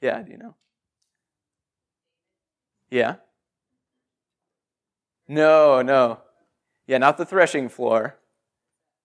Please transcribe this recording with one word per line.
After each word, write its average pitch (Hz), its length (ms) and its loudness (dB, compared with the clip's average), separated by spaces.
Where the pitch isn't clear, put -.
Yeah, 123 180 -6
do - 120 -20
you - 40 -20
know? 233 200 -20
Yeah? 123 240 -4
No, 151 520 2
no. 127 380 0
Yeah, 131 100 -2
not 143 200 2
the 170 60 -6
threshing 160 440 -2
floor. 117 500 -4